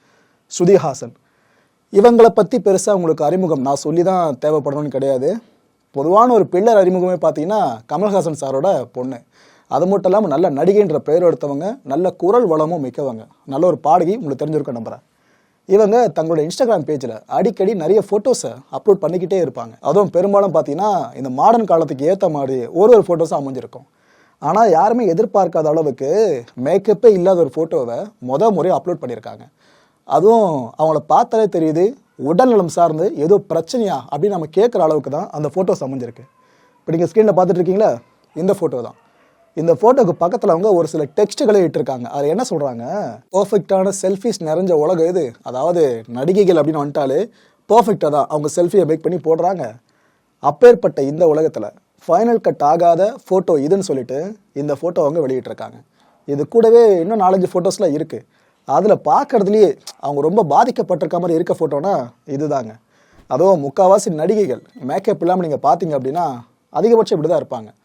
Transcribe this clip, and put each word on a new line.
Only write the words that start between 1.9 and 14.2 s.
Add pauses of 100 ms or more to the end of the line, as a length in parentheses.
இவங்களை
பத்தி
பெருசா
உங்களுக்கு
அறிமுகம்
நான்
சொல்லி
தான்
தேவைப்படணும்னு
கிடையாது. (520)
பொதுவான
ஒரு
பில்லர்
அறிமுகமே
பார்த்தீங்கன்னா (140)
கமல்ஹாசன்
சாரோட
பொண்ணு. (480)
அது
மட்டும்
இல்லாம
நல்ல
நடிகைன்ற
பெயர்
எடுத்தவங்க,
நல்ல
குரல்
வளமும்
மிக்கவங்க, (200)
நல்ல
ஒரு
பாடகி,
உங்களுக்கு